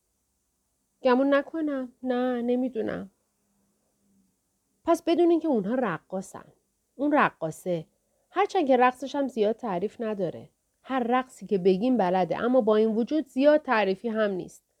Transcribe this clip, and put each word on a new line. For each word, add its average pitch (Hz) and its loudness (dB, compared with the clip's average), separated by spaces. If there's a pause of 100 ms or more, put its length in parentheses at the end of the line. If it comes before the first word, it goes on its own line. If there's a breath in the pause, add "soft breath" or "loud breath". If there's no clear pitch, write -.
(1000)
گمون 269 2
نکنم. 285 -2 (120)
نه، 247 -2
نمی‌دونم. 240 -4 (1700)
پس 330 2
بدونین 339 4
که 320 -4
اونها 226 0
رقاصن. 190 -6 (500)
اون 294 -2
رقاصه. 170 -2 (460)
هرچند 381 0
که 254 4
رقصش 254 0
هم 277 -2
زیاد 220 -2
تعریف 202 -6
نداره. 190 -6 (320)
هر 262 -4
رقصی 254 -4
که 196 0
بگیم 190 2
بلده، 180 0
اما 247 2
با 214 2
این 220 2
وجود 247 -2
زیاد 294 4
تعریفی 214 -2
هم 214 0
نیست. - -10 (180)